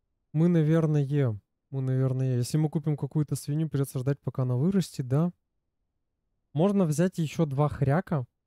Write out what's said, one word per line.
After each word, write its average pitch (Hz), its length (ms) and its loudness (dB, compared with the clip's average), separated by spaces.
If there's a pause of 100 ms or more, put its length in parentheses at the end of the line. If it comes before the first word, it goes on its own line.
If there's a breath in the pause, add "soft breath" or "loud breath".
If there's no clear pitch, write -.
(340)
Мы, 160 140 2
наверное, 147 920 2 (320)
мы, 135 100 -4
наверное, 131 560 0
если 123 200 -2
мы 156 120 2
купим 151 260 -2
какую-то 143 400 -2
свинью, 151 340 -4
придётся 139 300 -2
ждать, 135 200 -2
пока - 240 -4
она 123 120 0
вырастет, 160 520 0
да? 156 240 2 (1200)
Можно 196 320 2
взять 156 320 0
ещё 160 280 -2
два 143 240 0
хряка. 139 560 0 (220)